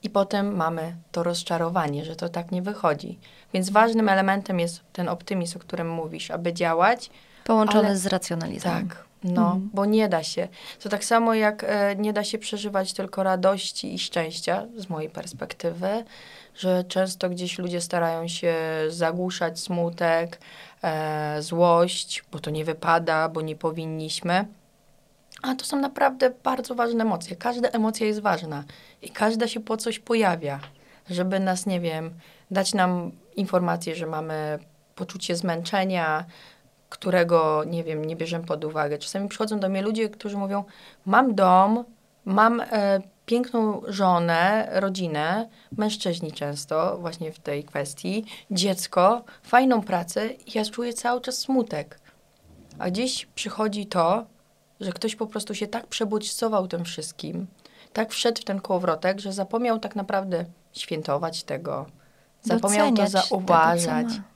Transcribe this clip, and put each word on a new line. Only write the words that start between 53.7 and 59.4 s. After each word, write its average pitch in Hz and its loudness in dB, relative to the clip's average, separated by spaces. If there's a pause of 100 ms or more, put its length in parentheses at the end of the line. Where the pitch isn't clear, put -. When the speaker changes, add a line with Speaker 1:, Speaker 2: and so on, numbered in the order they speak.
Speaker 1:
to, 190 2 (540)
że 196 -4
ktoś 214 -4
po 220 -4
prostu 214 -8
się 208 -4
tak 226 -8
przebodźcował 214 -2
tym 175 -4
wszystkim, 170 -8 (460)
tak 220 -2
wszedł 233 0
w - -14
ten 196 -2
kołowrotek, 180 0
że 196 -8
zapomniał 226 0